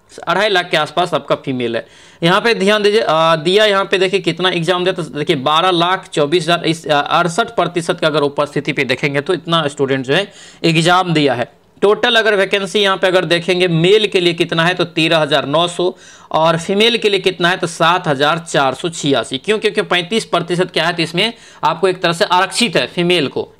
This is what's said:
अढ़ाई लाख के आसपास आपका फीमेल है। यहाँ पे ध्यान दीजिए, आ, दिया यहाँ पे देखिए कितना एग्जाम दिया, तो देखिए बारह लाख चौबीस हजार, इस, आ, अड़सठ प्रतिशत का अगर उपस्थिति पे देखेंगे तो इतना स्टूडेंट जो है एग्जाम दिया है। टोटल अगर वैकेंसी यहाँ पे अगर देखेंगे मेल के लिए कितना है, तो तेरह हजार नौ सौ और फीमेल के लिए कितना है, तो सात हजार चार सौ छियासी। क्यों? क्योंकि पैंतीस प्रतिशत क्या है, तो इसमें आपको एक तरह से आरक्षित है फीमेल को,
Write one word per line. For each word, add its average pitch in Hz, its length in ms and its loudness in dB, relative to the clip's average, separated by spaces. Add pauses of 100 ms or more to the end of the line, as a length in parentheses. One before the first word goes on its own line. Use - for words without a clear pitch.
(200)
अढ़ाई 190 280 0
लाख 175 220 -2
के 175 60 0
आसपास 165 380 -2
आपका 147 220 -2
फीमेल 123 400 -4
है। 113 100 -8 (360)
यहाँ 180 180 2
पे 226 160 2
ध्यान 208 260 2
दीजिए, 208 200 4
आ, 165 360 2
दिया 185 280 2
यहाँ 196 180 2
पे 190 140 -2
देखिए 190 240 0
कितना 175 280 -2
एग्जाम 175 340 0
दिया, 185 100 0
तो 180 100 -6
देखिए 147 340 -4
बारह 156 340 2
लाख 180 360 0
चौबीस 156 360 0
हजार, 170 220 0
इस, 160 220 -4
आ, 143 120 2
अड़सठ 170 560 0
प्रतिशत 170 440 -2
का 165 60 2
अगर 151 160 0
उपस्थिति 143 500 -2
पे 139 140 -2
देखेंगे 139 340 -2
तो 180 140 -2
इतना 165 340 -2
स्टूडेंट 135 380 -2
जो 139 80 0
है 196 120 0 (380)
एग्जाम 170 480 2
दिया 143 220 2
है। 120 140 -4 (340)
टोटल 214 340 2
अगर 220 200 2
वैकेंसी 196 440 0
यहाँ 196 160 2
पे 185 100 0
अगर 180 180 2
देखेंगे 175 440 0
मेल 180 380 2
के 196 140 0
लिए 175 140 2
कितना 165 300 -2
है, 180 100 0
तो 180 120 0
तेरह 160 320 0
हजार 143 280 0
नौ 156 220 0
सौ - 260 -2 (380)
और 165 260 2
फीमेल 208 400 0
के 214 100 0
लिए 202 120 -2
कितना 180 280 0
है, 185 80 0
तो 180 100 -4
सात 170 420 0
हजार 147 320 0
चार 139 340 0
सौ 180 160 -6
छियासी। 131 480 -2
क्यों? 214 200 -2
क्योंकि 208 260 -2
पैंतीस 180 420 -2
प्रतिशत 175 440 -2
क्या 160 160 -2
है, 175 60 0
तो 170 100 -2
इसमें 175 300 -2 (320)
आपको 165 240 0
एक 180 140 -2
तरह 170 100 2
से 165 140 0
आरक्षित 185 500 0
है 131 120 0
फीमेल 170 400 0
को, 107 200 -6 (100)